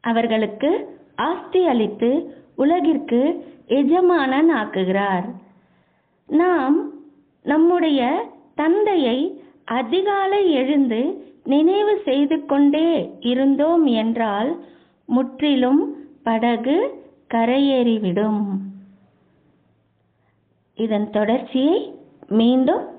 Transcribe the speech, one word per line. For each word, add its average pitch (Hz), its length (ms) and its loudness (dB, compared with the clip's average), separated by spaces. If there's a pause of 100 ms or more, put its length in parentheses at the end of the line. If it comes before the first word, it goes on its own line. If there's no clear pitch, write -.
அவர்களுக்கு 226 840 -2 (280)
ஆஸ்தி 349 500 -2
அளித்து 247 680 -2 (200)
உலகிற்கு 294 880 0 (200)
எஜமானன் 302 880 2
ஆக்குகிறார். 196 760 -2 (1000)
நாம் 311 640 2 (500)
நம்முடைய 320 800 2 (320)
தந்தையை 330 840 0 (240)
அதிகாலை 381 880 0
எழுந்து 262 720 0 (200)
நினைவு 381 600 2
செய்து 285 400 0
கொண்டே 285 760 2
இருந்தோம் 277 680 2
என்றால் 226 720 0 (480)
முற்றிலும் 269 920 0 (280)
படகு 233 680 0 (420)
கரையேறிவிடும். 220 1300 0 (2250)
இதன் 214 340 -4
தொடர்ச்சியை 254 840 -2 (340)
மீண்டும் 254 600 2 (120)